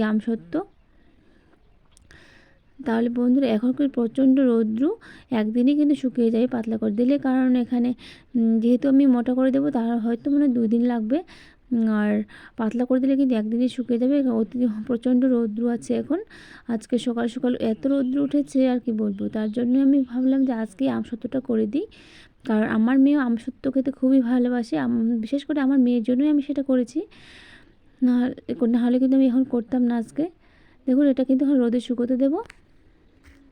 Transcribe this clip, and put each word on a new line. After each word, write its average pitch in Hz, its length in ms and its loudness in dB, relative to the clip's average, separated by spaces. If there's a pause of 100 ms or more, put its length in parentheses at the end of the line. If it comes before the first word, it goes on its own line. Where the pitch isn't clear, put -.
আমসত্ত্ব। 214 520 -2 (2250)
তাহলে 233 240 0
বন্ধুরা, 247 360 0
এখন 226 260 0
কি 254 160 -2
প্রচণ্ড 262 520 2
রৌদ্র, 226 420 2 (480)
একদিনই 240 460 2
কিন্তু 294 180 2
শুকিয়ে 233 360 0
যায় 233 180 2
পাতলা 226 300 -4
করে 220 220 -2
দিলে, 269 180 2
কারণ 254 380 0
এখানে, 240 340 -2 (440)
উম, 226 260 2
যেহেতু 240 280 2
আমি 269 180 6
মোটা 247 280 2
করে 262 160 2
দেবো, 277 200 0
তার 233 280 -2
হয়তো 233 320 -4
মানে 285 180 2
দুই 233 200 0
দিন 233 140 2
লাগবে। 240 360 0 (540)
উম, 226 160 0
আর 208 340 0 (340)
পাতলা 233 280 -2
করে 254 160 0
দিলে 269 160 0
কিন্তু 262 180 2
একদিনই 226 340 -2
শুকিয়ে 233 300 -4
যাবে। 262 180 2 (140)
অতি 226 260 -2 (300)
প্রচণ্ড 247 380 0
রৌদ্র 233 440 0
আছে 233 260 -4
এখন, 233 240 -4 (500)
আজকে 233 300 -4
সকাল 233 300 -4
সকাল 247 320 -4
এত - 260 -4
রৌদ্র 269 340 -2
উঠেছে 277 480 0
আর 247 100 0
কি 233 140 -6
বলবো। 208 360 -4
তার 214 240 -4
জন্য 240 260 -2
আমি 277 240 4
ভাবলাম 254 420 0
যে 262 80 -2
আজকে 220 360 -6
আমসত্ত্বটা 233 520 -6
করে 220 260 -2
দিই, 285 200 -4 (580)
কারণ 214 240 0
আমার 226 300 2
মেয়েও 285 220 4
আমসত্ত্ব 240 500 -4
খেতে 269 200 -2
খুবই 262 300 2
ভালোবাসে। 247 580 0
আম-, 240 460 0
বিশেষ 285 200 -4
করে 294 160 -2
আমার 269 180 2
মেয়ের 240 240 2
জন্যই 254 260 0
আমি 294 140 2
সেটা 277 200 -4
করেছি, 262 380 -2 (1040)
না 247 160 4
হলে, 254 160 -2 (400)
না 240 100 2
হলে 247 140 2
কিন্তু 262 180 2
আমি 269 100 4
এখন 254 180 2
করতাম 247 380 -2
না 240 140 0
আজকে। 233 280 -6 (600)
দেখুন, 262 200 2
এটা 262 180 2
কিন্তু 262 200 2
এখন 277 120 2
রোদে 240 240 2
শুকোতে 240 360 -2
দেবো। 277 240 0 (1120)